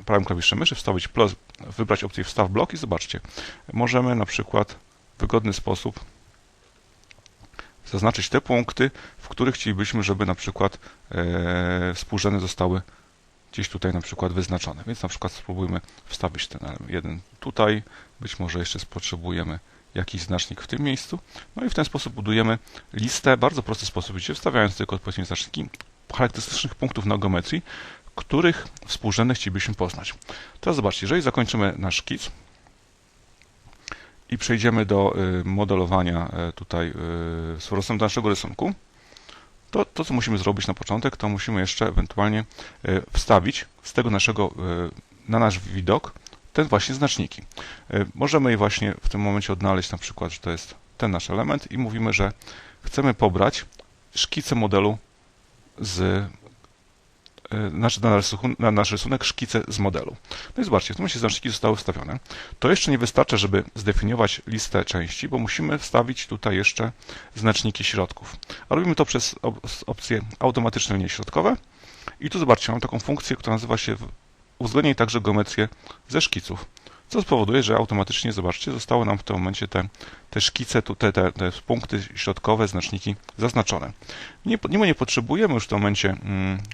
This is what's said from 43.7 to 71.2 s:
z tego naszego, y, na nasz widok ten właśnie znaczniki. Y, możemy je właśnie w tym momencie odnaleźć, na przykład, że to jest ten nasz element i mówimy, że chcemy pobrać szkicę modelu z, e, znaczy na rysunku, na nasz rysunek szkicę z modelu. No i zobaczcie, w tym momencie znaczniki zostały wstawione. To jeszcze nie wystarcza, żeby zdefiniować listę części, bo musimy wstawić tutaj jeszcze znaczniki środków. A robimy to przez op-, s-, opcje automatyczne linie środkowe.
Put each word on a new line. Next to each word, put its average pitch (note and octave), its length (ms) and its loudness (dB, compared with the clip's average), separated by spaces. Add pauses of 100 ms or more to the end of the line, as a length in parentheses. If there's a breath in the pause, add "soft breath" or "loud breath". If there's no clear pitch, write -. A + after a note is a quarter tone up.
z - 100 -14
tego A#2 160 4
naszego, G#2 440 2 (760)
y, A2 40 -2
na A2+ 80 4
nasz G#2+ 200 4
widok F#2+ 540 0 (400)
ten D3+ 140 4
właśnie C3 280 2
znaczniki. C3+ 460 -2 (520 loud breath)
Y, G2+ 120 2 (100)
możemy C#3+ 360 4
je A2 60 4
właśnie G2+ 440 2
w - 80 4
tym G#2 120 0
momencie G2+ 320 0
odnaleźć, F#2 380 2
na F2+ 60 -6
przykład, - 340 -8
że - 80 -14
to - 100 -6
jest - 260 -8 (220)
ten A2 140 0
nasz F2 180 -2
element C#3 420 0
i - 60 -6
mówimy, A2+ 360 0
że G2 180 2 (520 loud breath)
chcemy C#3 300 2
pobrać G2 520 4 (500)
szkicę - 400 0
modelu G#2+ 420 4 (800)
z, F2+ 220 -4 (1500)
e, G#2+ 180 -2
znaczy G2+ 320 0
na A2 140 6
rysunku, G2+ 320 2 (120)
na A2+ 120 6
nasz G#2 200 4
rysunek A2+ 320 -2
szkicę - 440 -2
z G#2+ 120 -6
modelu. F#2+ 360 0 (420 loud breath)
No B3+ 40 0
i A#3 40 0
zobaczcie, B2 280 2
w - 40 -8
tym F3+ 60 -4
momencie F3 160 -4
znaczniki A2+ 300 -2
zostały A2 260 2
wstawione. D#2+ 440 -6 (400 loud breath)
To B2+ 100 4
jeszcze F3+ 220 4
nie C3+ 60 4
wystarcza, A#2+ 400 2
żeby G2 260 2 (120)
zdefiniować G#2+ 720 2
listę G#2+ 380 -2
części, - 440 -4
bo C3 80 -2
musimy D3 400 -2
wstawić A#2+ 500 0
tutaj G#2 280 -2
jeszcze A2+ 360 0 (440 loud breath)
znaczniki G#2+ 480 2
środków. - 520 -2 (340 loud breath)
A - 60 4
robimy E3+ 200 2
to D#3 100 4
przez - 360 -2
op-, - 220 -4
s-, - 240 -10
opcje - 340 -2 (180)
automatyczne A#2 560 2
linie F#2+ 140 0
środkowe. G3 460 2 (640 loud breath)